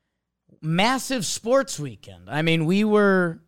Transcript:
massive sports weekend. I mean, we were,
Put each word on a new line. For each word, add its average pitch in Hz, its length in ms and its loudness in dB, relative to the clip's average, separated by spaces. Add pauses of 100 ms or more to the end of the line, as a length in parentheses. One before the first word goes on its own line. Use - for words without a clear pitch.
(600)
massive 214 680 0
sports - 540 -2
weekend. 98 480 -14
I 143 140 -4
mean, 165 240 2
we 196 180 2
were, 196 640 2